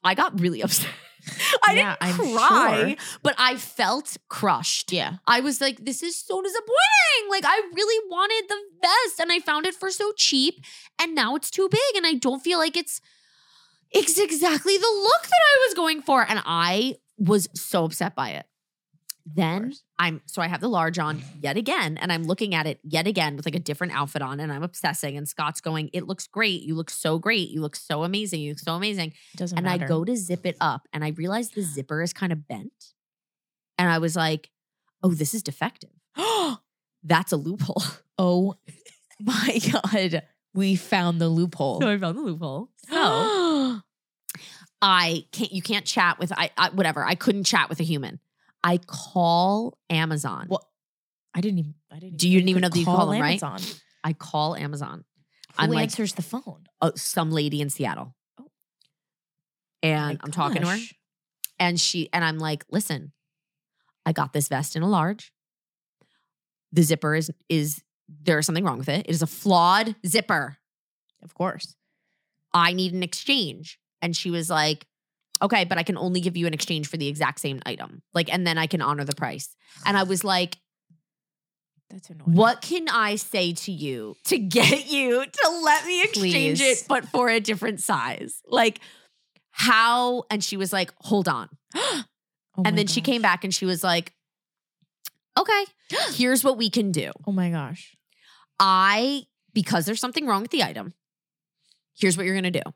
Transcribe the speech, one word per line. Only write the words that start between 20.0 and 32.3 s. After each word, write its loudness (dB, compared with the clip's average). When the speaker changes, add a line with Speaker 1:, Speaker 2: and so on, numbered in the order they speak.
Speaker 1:
so -10
I 0
have -4
the -4
large 0
on -2
yet -4
again, -2
and -4
I'm -2
looking -2
at 0
it -6
yet 0
again 0
with, -10
like, -6
a -2
different -6
outfit -4
on, -8
and -6
I'm -6
obsessing. -6
And -8
Scott's -6
going, -4
"It -6
looks -8
great. -2
You -4
look -6
so -2
great. 0
You -6
look -6
so -4
amazing. -4
You -6
look -12
so -6
amazing." -4
Speaker 2:
It -18
doesn't -2
Speaker 1:
And 0
I 0
Speaker 2:
matter. -4
Speaker 1:
go 2
to -2
zip -4
it -4
up, 0
and -4
I -2
realize -4
the -6
zipper -4
is -2
kinda -2